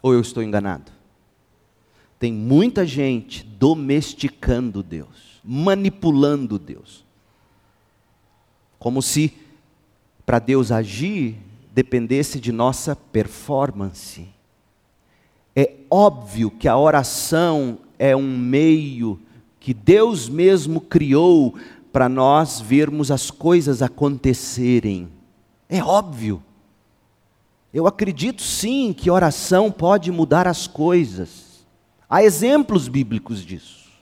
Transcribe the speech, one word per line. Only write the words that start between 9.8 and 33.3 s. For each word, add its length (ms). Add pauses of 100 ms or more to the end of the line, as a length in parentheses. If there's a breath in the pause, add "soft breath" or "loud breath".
pra 120
Deus 320
agir, 680 (360)
dependesse 680
de 140
nossa 420
performance. 1300 (1300)
É 200 (160)
óbvio 600
que 180
a 80
oração 1000 (200)
é 180
um 200
meio 840 (400 soft breath)
que 120
Deus 560
mesmo 520
criou 760 (360 loud breath)
pra 160
nós 520
vermos 500
as 200
coisas 520
acontecerem. 1300 (580)
É 140
óbvio. 600 (1300)
Eu 140
acredito 560
sim 500
que 180
oração 600
pode 400
mudar 360
as 200
coisas. 1000 (440)
Há 140
exemplos 640
bíblicos 560